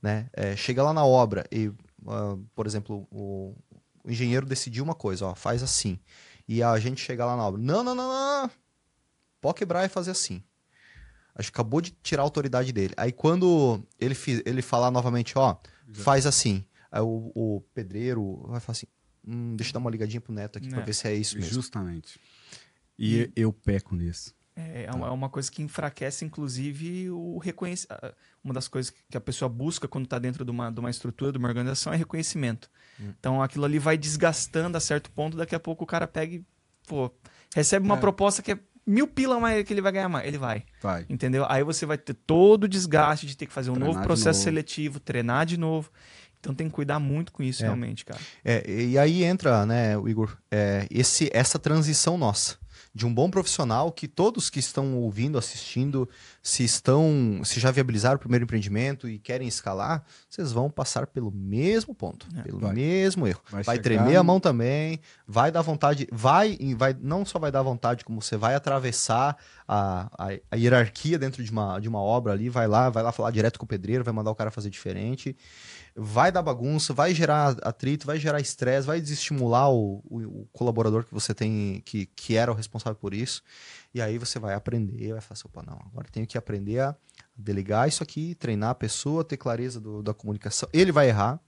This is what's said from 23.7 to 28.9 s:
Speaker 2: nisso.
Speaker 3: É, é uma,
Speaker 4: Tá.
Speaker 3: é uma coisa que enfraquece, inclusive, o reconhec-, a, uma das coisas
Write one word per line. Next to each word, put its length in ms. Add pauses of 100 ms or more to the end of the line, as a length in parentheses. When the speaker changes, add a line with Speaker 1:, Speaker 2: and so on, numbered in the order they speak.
Speaker 2:
nisso. 400 (400)
Speaker 3:
É, 100
é 60
uma, 160
Speaker 4:
Tá. 60
Speaker 3:
é 20
uma 140
coisa 220
que 120
enfraquece, 600
inclusive, 880
o 280
reconhec-, 520
a, 220 (300)
uma 120
das 140
coisas 240 (180)